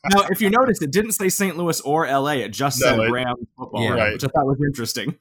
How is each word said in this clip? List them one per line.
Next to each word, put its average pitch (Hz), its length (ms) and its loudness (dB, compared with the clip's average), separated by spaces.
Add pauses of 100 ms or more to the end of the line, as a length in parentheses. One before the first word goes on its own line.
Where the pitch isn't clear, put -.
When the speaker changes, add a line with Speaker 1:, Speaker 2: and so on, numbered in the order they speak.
Speaker 1:
Now, 202 220 4
if 190 100 -2
you 208 100 4
notice, 240 320 4
it 143 100 -4
didn't 214 200 0
say 190 160 0
Saint 185 300 -2
Louis 170 220 0
or 151 260 0
L 139 220 0
A. 151 80 0
It 113 140 -4
just 127 300 -2
Speaker 2:
No, 127 100 4
Speaker 1:
said 113 100 2
Speaker 2:
it 113 100 2
Speaker 1:
Rams 123 300 -2 (180)
football, 117 240 -6
Speaker 3:
Yeah. 107 80 2
Speaker 2:
Right. 107 220 2
Speaker 1:
which 131 100 -6
I 139 60 -2
thought 143 180 0
was 139 180 0
interesting. 117 560 -4